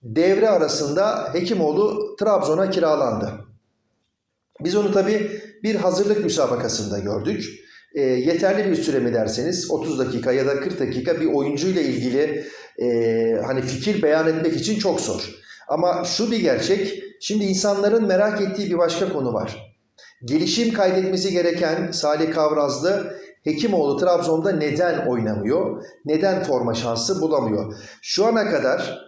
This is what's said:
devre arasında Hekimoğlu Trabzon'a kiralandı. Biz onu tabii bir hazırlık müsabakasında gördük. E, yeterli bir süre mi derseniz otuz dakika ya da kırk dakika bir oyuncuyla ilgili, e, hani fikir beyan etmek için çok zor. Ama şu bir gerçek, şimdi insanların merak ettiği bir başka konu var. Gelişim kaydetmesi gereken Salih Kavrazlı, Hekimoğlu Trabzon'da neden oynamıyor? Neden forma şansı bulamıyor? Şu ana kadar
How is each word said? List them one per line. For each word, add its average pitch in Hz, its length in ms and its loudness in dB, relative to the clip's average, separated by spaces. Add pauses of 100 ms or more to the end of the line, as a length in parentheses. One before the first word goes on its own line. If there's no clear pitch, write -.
devre 180 460 2
arasında 170 840 0
Hekimoğlu 180 800 0
Trabzon'a 190 540 2
kiralandı. 143 640 0 (1300)
Biz 180 120 0
onu 202 160 2
tabii 208 380 2 (320)
bir 214 120 0
hazırlık 202 500 2
müsabakasında 120 760 0
gördük. 107 460 -4 (500)
E, 151 60 -2
yeterli 170 680 2
bir 165 60 2
süre 139 220 0
mi 120 160 0
derseniz 123 560 -2
otuz 156 280 -2
dakika 123 340 -2
ya 135 140 2
da 139 140 0
kırk 185 200 -4
dakika 131 400 -2
bir 160 140 0
oyuncuyla 143 480 0
ilgili, 135 600 -2 (380)
e, 120 40 0 (600)
hani 131 160 -2
fikir 131 400 -2
beyan 160 260 4
etmek 160 280 0
için 208 220 -2
çok 175 220 0
zor. - 300 -6 (380)
Ama 175 360 0
şu 214 260 -2
bir 226 100 0
gerçek, 180 640 0 (180)
şimdi 208 240 0
insanların 202 600 2
merak 208 340 2
ettiği 196 300 -2
bir 175 80 0
başka 175 340 0
konu 131 200 -2
var. - 440 -6 (480)
Gelişim 170 480 0
kaydetmesi 185 600 2
gereken 175 580 0
Salih 156 440 0
Kavrazlı, 151 800 0 (300)
Hekimoğlu 156 520 0
Trabzon'da 165 560 2
neden 156 540 0
oynamıyor? 113 800 -2 (200)
Neden 160 380 2
forma 120 320 0
şansı 117 460 -2
bulamıyor? 113 540 0 (280)
Şu - 240 0
ana 226 240 2
kadar - 580 0